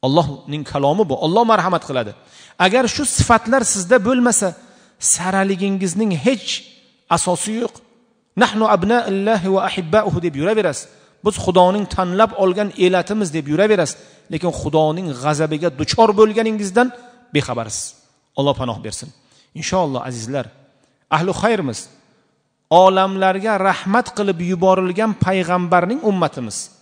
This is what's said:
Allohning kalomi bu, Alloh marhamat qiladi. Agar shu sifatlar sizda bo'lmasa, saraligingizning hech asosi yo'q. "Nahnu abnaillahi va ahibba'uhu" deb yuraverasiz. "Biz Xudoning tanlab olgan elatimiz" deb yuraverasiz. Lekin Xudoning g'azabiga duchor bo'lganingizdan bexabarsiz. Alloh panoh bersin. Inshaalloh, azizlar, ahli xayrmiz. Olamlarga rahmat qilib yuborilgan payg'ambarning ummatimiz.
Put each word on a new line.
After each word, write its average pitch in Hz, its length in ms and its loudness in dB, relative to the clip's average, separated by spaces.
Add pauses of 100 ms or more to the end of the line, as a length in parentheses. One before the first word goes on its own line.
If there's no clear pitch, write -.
Allohning 143 600 -2
kalomi 147 420 0
bu, 139 140 -4
Alloh 185 260 2
marhamat 185 380 0
qiladi. 120 280 -4 (480)
Agar 208 280 4
shu 294 180 -4
sifatlar 233 580 2
sizda 196 360 0
bo'lmasa, 233 480 0 (540)
saraligingizning 196 1120 -2
hech 190 320 0 (640)
asosi 180 420 0
yo'q. 226 220 -4 (640)
"Nahnu 214 280 2
abnaillahi 202 880 0
va 190 120 2
ahibba'uhu" 180 560 -2
deb 165 140 -4
yuraverasiz. 175 520 -2 (360)
"Biz 208 140 0
Xudoning 185 480 4
tanlab 190 520 0
olgan 196 400 0
elatimiz" 185 560 0
deb 156 140 -4
yuraverasiz. 180 500 2 (320)
Lekin 170 220 -2
Xudoning 156 600 0
g'azabiga 151 580 -2
duchor 156 460 2
bo'lganingizdan 220 720 2 (440)
bexabarsiz. 117 540 -4 (520)
Alloh 139 180 2
panoh 120 280 -6
bersin. 117 260 -12 (460)
Inshaalloh, 156 460 -4
azizlar, 123 440 -8 (680)
ahli 165 200 -2
xayrmiz. 185 480 -2 (920)
Olamlarga 190 880 4
rahmat 196 560 0
qilib 196 260 -2
yuborilgan 185 720 0
payg'ambarning 180 880 0
ummatimiz. 160 560 -2 (240)